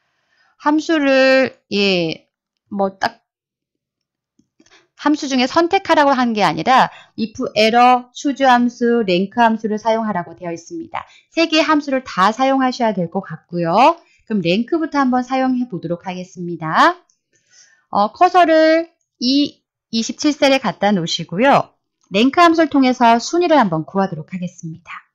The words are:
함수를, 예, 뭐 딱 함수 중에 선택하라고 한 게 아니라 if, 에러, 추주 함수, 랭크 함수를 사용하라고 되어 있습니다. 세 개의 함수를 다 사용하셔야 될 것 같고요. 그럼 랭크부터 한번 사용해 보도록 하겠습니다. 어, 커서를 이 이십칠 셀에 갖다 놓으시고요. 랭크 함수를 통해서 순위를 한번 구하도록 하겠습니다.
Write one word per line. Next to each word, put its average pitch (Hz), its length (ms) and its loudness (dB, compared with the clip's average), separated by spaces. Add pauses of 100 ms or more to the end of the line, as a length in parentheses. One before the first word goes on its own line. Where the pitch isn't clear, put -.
(580)
함수를, 269 1000 0 (140)
예, 190 560 -2 (420)
뭐 196 280 -6
딱 - 280 -6 (1700)
함수 294 300 -2
중에 254 180 0
선택하라고 330 640 0
한 247 220 0
게 208 100 -2
아니라 208 480 2 (280)
if, 220 160 -6 (200)
에러, 240 600 2
추주 269 340 -2
함수, 233 580 2
랭크 185 320 -2
함수를 220 400 0
사용하라고 214 580 -4
되어 175 140 -12
있습니다. 170 560 -12 (240)
세 320 160 0
개의 311 160 0
함수를 285 400 -2
다 196 300 0
사용하셔야 254 640 0
될 175 160 -4
것 196 100 -6
같고요. 175 800 0 (280)
그럼 214 140 -4
랭크부터 233 580 -2
한번 254 240 0
사용해 254 460 -2
보도록 170 380 -8
하겠습니다. 180 880 -2 (920)
어, 208 220 0
커서를 330 800 2 (300)
이 277 420 -2 (280)
이십칠 240 420 -4
셀에 269 260 2
갖다 202 340 -2
놓으시고요. 175 800 -2 (400)
랭크 254 300 0
함수를 330 300 4
통해서 240 480 2
순위를 330 400 0
한번 160 260 0
구하도록 190 480 -6
하겠습니다. 175 580 -12 (240)